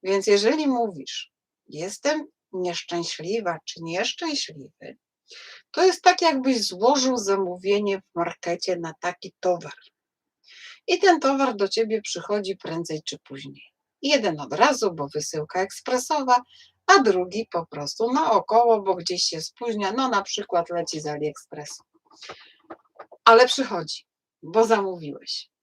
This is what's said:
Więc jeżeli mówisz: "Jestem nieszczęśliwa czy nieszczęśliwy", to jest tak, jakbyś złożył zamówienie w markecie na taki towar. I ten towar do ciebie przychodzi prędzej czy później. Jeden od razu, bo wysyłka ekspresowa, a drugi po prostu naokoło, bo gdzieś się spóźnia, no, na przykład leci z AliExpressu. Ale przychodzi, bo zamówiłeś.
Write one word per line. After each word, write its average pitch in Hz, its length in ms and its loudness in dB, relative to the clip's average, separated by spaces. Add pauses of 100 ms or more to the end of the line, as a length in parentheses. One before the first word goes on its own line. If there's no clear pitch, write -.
Więc 196 240 0
jeżeli 220 400 4
mówisz: 233 640 -4 (340)
"Jestem 277 600 -4 (260)
nieszczęśliwa 175 1120 -4
czy - 180 -14
nieszczęśliwy", 175 1160 -6 (720)
to 339 140 2
jest 370 180 4
tak, 359 200 6
jakbyś 269 400 2
złożył 254 540 2
zamówienie 196 840 0
w - 140 -20
markecie 175 600 -4
na 165 240 -8
taki 180 400 -8
towar. 170 360 -2 (1120)
I 349 120 2
ten 349 220 6
towar 269 360 2
do 196 120 0
ciebie 220 340 -2
przychodzi 190 540 -4
prędzej 165 460 -6
czy - 160 -10
później. 139 540 -16 (300)
Jeden 214 380 0
od 139 120 -10
razu, 226 420 2
bo 143 200 -6
wysyłka 151 460 -6
ekspresowa, 254 840 0 (440)
a 392 160 8
drugi 196 500 0
po 170 140 -4
prostu 151 460 -4
naokoło, 226 720 4
bo 190 120 0
gdzieś 175 300 -4
się 160 160 -4
spóźnia, 208 520 -4
no, 262 160 0
na 202 140 0
przykład 190 480 -4
leci 165 300 -4
z 156 60 -8
AliExpressu. 151 760 -8 (1400)
Ale 226 220 10
przychodzi, 208 600 -4 (360)
bo 208 240 2
zamówiłeś. 190 840 -4 (120)